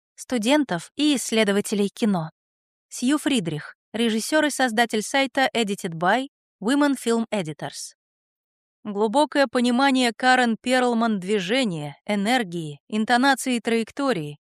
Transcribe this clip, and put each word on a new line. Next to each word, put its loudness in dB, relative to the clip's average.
студентов 0
и 2
исследователей 0
кино. -2
Сью 0
Фридрих, -4
режиссёр 0
и 0
создатель 0
сайта 0
Edited -2
by 0
Women 2
Film 0
Editors. -8
Глубокое 0
понимание 2
Карен 2
Перлман 0
движения, -2
энергии, -2
интонации 0
и -4
траектории, -4